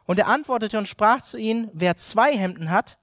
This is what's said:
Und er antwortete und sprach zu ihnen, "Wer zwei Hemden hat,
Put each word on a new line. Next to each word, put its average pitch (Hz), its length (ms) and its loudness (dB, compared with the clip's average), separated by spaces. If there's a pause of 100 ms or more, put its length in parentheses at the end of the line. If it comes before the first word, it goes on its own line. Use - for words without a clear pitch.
Und 180 140 0
er 202 100 2
antwortete 233 500 0
und 202 100 -4
sprach 226 320 2
zu - 160 -12
ihnen, 226 380 -4
"Wer 175 240 0
zwei 262 360 2
Hemden 180 360 -4
hat, 196 320 -2